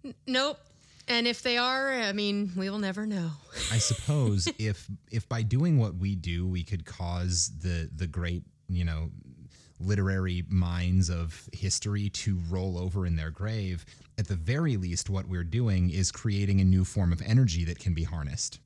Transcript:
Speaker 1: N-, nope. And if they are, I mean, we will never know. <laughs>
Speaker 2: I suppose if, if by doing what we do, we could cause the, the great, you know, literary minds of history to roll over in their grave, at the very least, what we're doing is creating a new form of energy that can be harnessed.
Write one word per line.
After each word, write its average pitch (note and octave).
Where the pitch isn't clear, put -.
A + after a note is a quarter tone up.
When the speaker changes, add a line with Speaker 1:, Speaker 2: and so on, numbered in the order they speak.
Speaker 1:
N-, C#4
nope. C4+
And A#3
if A#3+
they A#3+
are, C4
I A3
mean, G3+
we F#3+
will G#3
never G3+
know. F#3+
<laughs> -
Speaker 2:
I A2+
suppose A2
if, A2
if A2
by A2+
doing C#3
what G#2+
we G2
do, F2
we F2+
could E2
cause F2+
the, E2+
the E2
great, F2
you F2
know, D#2+
literary F#2+
minds F2+
of E2+
history G2+
to G2
roll F#2
over F#2
in F2
their D#2+
grave, F#2+
at G2+
the G2
very B2
least, F2+
what F#2+
we're F2+
doing F#2
is F2+
creating G2+
a -
new F#2
form F#2
of E2+
energy G#2
that D#2+
can F#2
be D#2+
harnessed. D2+